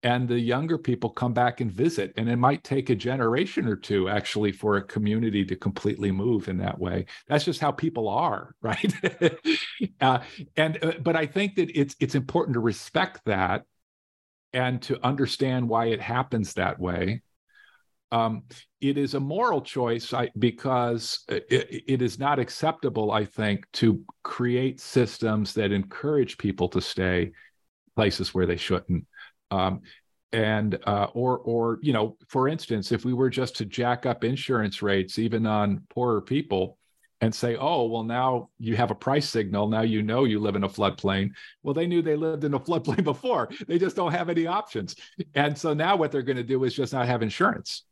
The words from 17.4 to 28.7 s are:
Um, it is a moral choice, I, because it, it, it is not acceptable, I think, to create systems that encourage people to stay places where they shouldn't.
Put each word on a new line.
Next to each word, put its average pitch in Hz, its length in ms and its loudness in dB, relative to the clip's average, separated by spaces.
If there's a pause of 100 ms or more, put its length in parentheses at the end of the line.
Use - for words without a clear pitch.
Um, 113 320 0 (380)
it 139 160 2
is 139 160 0
a 143 60 0
moral 170 420 0
choice, 117 520 -2
I, 123 240 0
because 120 920 0
it, 98 200 -2
it, - 380 0
it 131 140 2
is 123 180 -2
not 143 180 2
acceptable, 120 720 -2
I 107 140 2
think, 104 480 -2
to - 300 4 (180)
create 123 600 0
systems 110 720 0
that 104 180 2
encourage - 680 0
people 92 320 0
to 92 120 0
stay 90 500 0 (640)
places 98 380 0
where 92 120 2
they 87 120 0
shouldn't. 87 480 -2 (480)